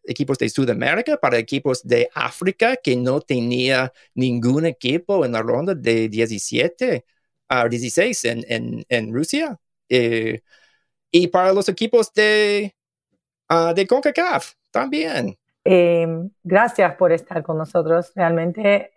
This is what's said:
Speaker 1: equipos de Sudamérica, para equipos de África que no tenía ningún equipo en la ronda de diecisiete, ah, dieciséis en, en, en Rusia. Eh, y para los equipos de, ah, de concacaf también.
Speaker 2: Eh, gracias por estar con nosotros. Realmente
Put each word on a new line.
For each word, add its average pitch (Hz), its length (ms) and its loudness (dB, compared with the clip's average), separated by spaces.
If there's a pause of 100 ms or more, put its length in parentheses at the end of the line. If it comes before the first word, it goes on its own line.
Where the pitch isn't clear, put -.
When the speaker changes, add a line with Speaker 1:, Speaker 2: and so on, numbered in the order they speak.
Speaker 1:
equipos 139 360 -4
de 120 100 -2
Sudamérica, 139 680 -2
para 123 200 0
equipos 127 500 -4
de 120 280 2
África 190 600 -2
que 139 200 0
no 127 260 0
tenía 127 720 0 (220)
ningún 127 500 0
equipo 165 600 -2
en 120 60 -4
la 113 120 -2
ronda 139 320 -2
de 117 340 0
diecisiete, 120 960 -2 (420)
ah, 123 200 2
dieciséis 123 580 -2
en, 117 220 -4
en, 117 420 -6
en 113 240 -2
Rusia. 247 460 -4 (280)
Eh, 113 540 0 (680)
y 175 160 4
para 185 260 4
los 196 160 0
equipos 220 440 0
de, 208 640 2 (720)
ah, 165 280 2
de 190 100 2
concacaf 294 680 0 (180)
también. 269 640 -4 (300)
Speaker 2:
Eh, 170 420 4 (360)
gracias 196 520 2
por 180 160 2
estar 165 320 -4
con 160 140 -4
nosotros. 165 580 -2
Realmente 180 800 0